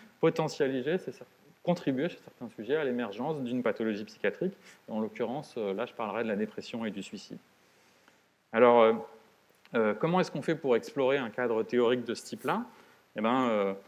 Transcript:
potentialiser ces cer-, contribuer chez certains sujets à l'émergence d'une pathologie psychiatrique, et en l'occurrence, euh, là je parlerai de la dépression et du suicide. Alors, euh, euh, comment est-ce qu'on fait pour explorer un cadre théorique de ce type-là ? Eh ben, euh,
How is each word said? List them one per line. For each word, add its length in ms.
potentialiser 800
ces 120
cer-, 140
contribuer 440
chez 160
certains 260
sujets 260
à 80
l'émergence 580
d'une 220
pathologie 420
psychiatrique, 480
et 40
en 80
l'occurrence, 580
euh, 160
là 140
je 60
parlerai 280
de 60
la 80
dépression 500
et 60
du 100
suicide. 380
Alors, 300
euh, 120
euh, 220
comment 240
est-ce 100
qu'on 140
fait 120
pour 200
explorer 420
un 140
cadre 320
théorique 400
de 100
ce 120
type-là ? 380
Eh 60
ben, 280
euh, 240